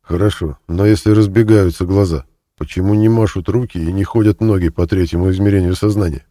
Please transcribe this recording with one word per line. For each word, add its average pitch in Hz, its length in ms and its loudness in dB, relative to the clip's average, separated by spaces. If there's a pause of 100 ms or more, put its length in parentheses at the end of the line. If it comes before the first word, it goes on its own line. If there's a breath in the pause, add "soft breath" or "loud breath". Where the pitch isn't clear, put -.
Хорошо, 87 560 -4 (100)
но 87 180 -2
если 107 260 2
разбегаются 104 720 2
глаза, 90 400 0 (320)
почему 92 360 -4
не 107 140 2
машут 110 400 0
руки 113 300 -4
и 82 160 -4
не 98 100 -2
ходят 104 380 0
ноги 98 260 0
по 85 180 -2
третьему 90 460 0
измерению 95 460 0
сознания? 98 540 -2